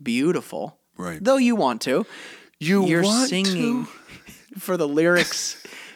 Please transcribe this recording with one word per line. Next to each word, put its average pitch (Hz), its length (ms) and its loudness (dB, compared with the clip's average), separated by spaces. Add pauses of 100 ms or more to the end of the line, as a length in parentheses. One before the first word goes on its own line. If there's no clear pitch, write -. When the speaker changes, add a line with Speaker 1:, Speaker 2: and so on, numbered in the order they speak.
Speaker 1:
beautiful, 131 760 -2 (200)
Speaker 2:
Right. 117 240 -8
Speaker 1:
though 262 160 4
you 240 180 4
want 127 260 0
to. 147 240 0 (540)
Speaker 2:
You 185 260 2
Speaker 1:
You're 170 180 2
Speaker 2:
want 233 260 2
Speaker 1:
singing 196 560 -2
Speaker 2:
to? - 20 -12 (360)
Speaker 1:
<laughs> - 360 -20
for 185 180 -4
the 160 100 0
lyrics 165 680 2 (380)